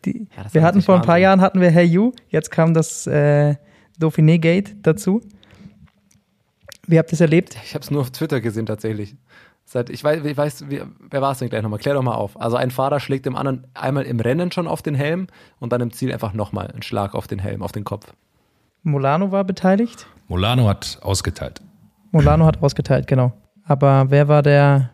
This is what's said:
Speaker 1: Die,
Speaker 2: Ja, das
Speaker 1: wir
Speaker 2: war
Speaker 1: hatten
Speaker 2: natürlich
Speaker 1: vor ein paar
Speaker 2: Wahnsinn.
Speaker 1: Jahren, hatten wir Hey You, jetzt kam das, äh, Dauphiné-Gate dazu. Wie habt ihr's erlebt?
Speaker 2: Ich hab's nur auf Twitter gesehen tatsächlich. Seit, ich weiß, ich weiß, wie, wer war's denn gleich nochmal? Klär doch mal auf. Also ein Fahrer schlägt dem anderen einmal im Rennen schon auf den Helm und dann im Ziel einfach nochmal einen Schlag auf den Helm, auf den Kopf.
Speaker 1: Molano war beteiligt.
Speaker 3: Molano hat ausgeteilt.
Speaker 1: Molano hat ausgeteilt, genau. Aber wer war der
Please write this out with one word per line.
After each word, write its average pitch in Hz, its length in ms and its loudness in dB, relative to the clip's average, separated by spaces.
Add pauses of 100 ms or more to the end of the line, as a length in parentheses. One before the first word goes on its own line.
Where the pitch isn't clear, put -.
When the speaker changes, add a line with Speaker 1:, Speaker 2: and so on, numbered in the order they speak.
Speaker 1:
Die, 196 220 -8 (100)
Speaker 2:
Ja, 98 60 -16
das 104 100 -16
Speaker 1:
wir 160 80 4
Speaker 2:
war 160 60 4
Speaker 1:
hatten 190 100 4
Speaker 2:
natürlich 190 80 2
Speaker 1:
vor 185 120 6
ein 170 40 4
paar - 120 0
Speaker 2:
Wahnsinn. 175 100 4
Speaker 1:
Jahren, 190 180 6
hatten 185 200 2
wir 175 100 6
Hey 175 140 6
You, 190 260 2 (160)
jetzt - 240 -4
kam 165 240 2
das, - 320 -2
äh, 147 480 2 (440)
Dauphiné-Gate 165 840 2
dazu. 185 380 0 (1700)
Wie 165 100 2
habt 160 140 0
ihr's 160 100 -2
erlebt? 165 420 2
Speaker 2:
Ich - 120 -18
hab's 143 160 -10
nur 143 100 -2
auf 127 80 -4
Twitter 147 320 -6
gesehen 113 240 -6
tatsächlich. 107 500 -8 (480)
Seit, 123 280 -6
ich - 120 -14
weiß, 151 220 -2
ich 147 100 -6
weiß, 147 360 -6
wie, 139 100 -8 (300)
wer 135 100 -4
war's 135 160 -2
denn 123 120 -8
gleich 110 120 -4
nochmal? 107 160 -6
Klär 139 160 -4
doch 139 80 0
mal 120 140 -2
auf. 104 260 -8
Also 117 160 -2
ein 127 140 -2
Fahrer 135 280 -2
schlägt 135 280 -6
dem 127 80 -6
anderen 135 400 -6
einmal 135 300 -4
im 127 140 -4
Rennen 151 320 -2
schon 170 160 -6
auf 160 140 -6
den 147 140 -6
Helm 160 320 -4 (320)
und 120 120 -6
dann 120 100 -2
im 120 120 -6
Ziel 127 180 -6
einfach 110 220 -6
nochmal 101 320 -6
einen 117 160 -16
Schlag 101 320 -6
auf - 140 -8
den - 100 -8
Helm, 101 240 -8
auf - 100 -8
den 104 120 -10
Kopf. - 280 -12 (720)
Speaker 1:
Molano 151 500 -2
war 196 120 -2
beteiligt. 196 640 -2 (220)
Speaker 3:
Molano 107 380 2
hat - 360 -2
ausgeteilt. - 580 -6 (500)
Speaker 1:
Molano 156 360 6
hat - 160 2
ausgeteilt, 135 420 0
genau. 127 280 2 (320)
Aber 139 440 4
wer 143 180 4
war 147 140 4
der 143 520 4